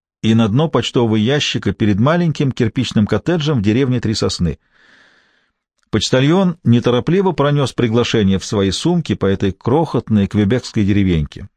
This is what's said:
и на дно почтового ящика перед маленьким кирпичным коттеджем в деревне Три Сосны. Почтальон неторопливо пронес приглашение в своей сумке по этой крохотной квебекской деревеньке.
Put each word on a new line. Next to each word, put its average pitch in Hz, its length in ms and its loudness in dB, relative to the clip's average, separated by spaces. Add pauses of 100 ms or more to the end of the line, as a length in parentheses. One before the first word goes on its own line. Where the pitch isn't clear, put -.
(220)
и 110 120 2
на 113 160 2
дно 143 180 0
почтового 117 480 0
ящика 110 560 -2
перед 104 300 0
маленьким 151 500 0
кирпичным 127 560 -2
коттеджем 147 520 -2
в - 20 -2
деревне 123 400 0
Три 110 120 -2
Сосны. 92 460 -4 (1300)
Почтальон 151 720 2
неторопливо 123 680 2
пронес 143 420 0
приглашение 110 640 2
в - 80 -8
своей 98 260 0
сумке 160 440 -2
по - 100 -4
этой 98 260 0
крохотной 113 760 0
квебекской 107 580 0
деревеньке. 95 720 0